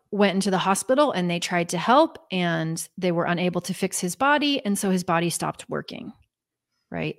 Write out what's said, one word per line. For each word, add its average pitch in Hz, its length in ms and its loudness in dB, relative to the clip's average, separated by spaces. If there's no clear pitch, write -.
went 196 240 4
into 196 160 0
the 185 80 0
hospital 247 540 2
and 180 180 -2
they 175 100 -2
tried 175 300 -2
to 180 80 -4
help 262 400 4
and 165 580 -2
they 180 140 0
were 170 120 0
unable 175 360 0
to 185 140 -6
fix - 260 -4
his 180 160 -4
body. 285 480 2
And 202 140 0
so 196 120 0
his 185 140 0
body 170 260 2
stopped - 380 -6
working. - 440 -10
Right. 160 280 -6